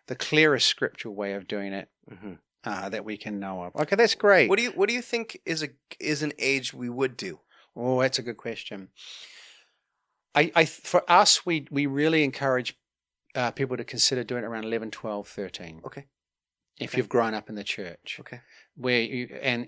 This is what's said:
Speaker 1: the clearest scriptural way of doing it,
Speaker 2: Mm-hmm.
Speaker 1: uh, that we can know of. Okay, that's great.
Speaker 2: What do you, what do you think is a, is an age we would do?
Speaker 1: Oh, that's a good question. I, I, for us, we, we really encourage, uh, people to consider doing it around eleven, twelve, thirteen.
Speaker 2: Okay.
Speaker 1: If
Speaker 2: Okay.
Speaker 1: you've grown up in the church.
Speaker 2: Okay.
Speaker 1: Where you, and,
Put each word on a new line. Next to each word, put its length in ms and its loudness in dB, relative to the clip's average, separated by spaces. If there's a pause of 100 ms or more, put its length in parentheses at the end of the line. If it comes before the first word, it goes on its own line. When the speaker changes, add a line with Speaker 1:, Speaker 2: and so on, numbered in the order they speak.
Speaker 1:
the 100 -8
clearest 520 4
scriptural 480 -2
way 180 -2
of 140 -6
doing 260 -4
it, 160 -8 (200)
Speaker 2:
Mm-hmm. 240 -14 (300)
Speaker 1:
uh, 260 -6
that 140 -6
we 140 -8
can 220 -8
know 240 -6
of. 120 -12
Okay, 200 0
that's 200 4
great. 340 8
Speaker 2:
What 100 6
do 60 0
you, 60 -4
what 160 4
do 80 0
you 60 -2
think 440 -6
is 180 -2
a, 60 -4 (300)
is 240 -2
an 140 0
age 380 0
we 140 -6
would 280 0
do? 220 -10 (360)
Speaker 1:
Oh, 260 2
that's 180 2
a 40 -6
good 140 -8
question. 520 -10 (1500)
I, 200 4
I, 100 8
for 440 0
us, 360 6
we, 260 -2
we 160 0
really 360 2
encourage, 540 0 (580)
uh, 160 0
people 260 -4
to 60 -8
consider 400 0
doing 200 -4
it 40 -6
around 180 -6
eleven, 260 -4
twelve, 360 -6
thirteen. 580 -10
Speaker 2:
Okay. 200 -12 (760)
Speaker 1:
If 120 -6
Speaker 2:
Okay. 80 -2
Speaker 1:
you've 100 -2
grown 240 2
up 160 -8
in 60 -10
the 80 -8
church. 560 -10
Speaker 2:
Okay. 220 -14 (340)
Speaker 1:
Where 260 2
you, 400 -4
and, 260 0